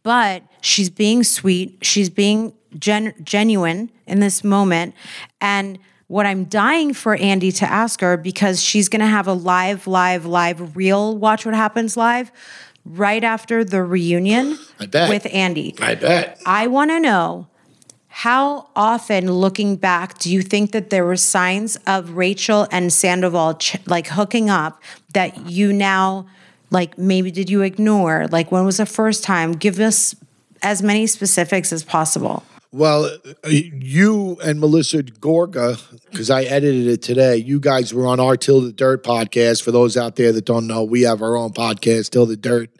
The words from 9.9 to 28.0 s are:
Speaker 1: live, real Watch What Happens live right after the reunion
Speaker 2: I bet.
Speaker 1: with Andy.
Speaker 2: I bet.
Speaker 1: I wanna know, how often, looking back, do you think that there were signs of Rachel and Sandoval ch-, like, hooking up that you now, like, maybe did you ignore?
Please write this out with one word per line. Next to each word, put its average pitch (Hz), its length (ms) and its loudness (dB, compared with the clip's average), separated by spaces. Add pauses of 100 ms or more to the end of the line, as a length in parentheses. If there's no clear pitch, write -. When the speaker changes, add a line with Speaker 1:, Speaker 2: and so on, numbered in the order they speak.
Speaker 1:
live, 170 480 -2
real 202 420 0
Watch 214 260 2
What 220 120 -2
Happens 220 420 -2
live 240 340 0 (540)
right 202 380 -2
after 226 400 0
the 190 180 -2
reunion 185 800 0 (200)
Speaker 2:
I 208 60 -14
bet. 165 240 2
Speaker 1:
with - 240 0
Andy. 175 460 -2
Speaker 2:
I - 160 -2
bet. 170 500 0
Speaker 1:
I 208 220 0
wanna 294 320 0
know, 180 480 0 (640)
how 269 640 -2
often, 208 560 0
looking 190 440 0
back, 180 440 -2
do 175 120 -4
you 190 120 2
think 202 300 -2
that 214 180 -4
there 185 120 2
were 175 120 0
signs 185 640 0 (100)
of 185 240 -2
Rachel 196 580 0
and 180 240 0
Sandoval 175 600 0
ch-, - 220 -6 (100)
like, 170 200 0
hooking 208 440 0
up 160 320 -2 (300)
that 180 360 -4
you 202 240 2
now, 190 540 0 (420)
like, 180 260 -2
maybe 185 360 0
did 185 180 -4
you 202 120 2
ignore? 190 680 0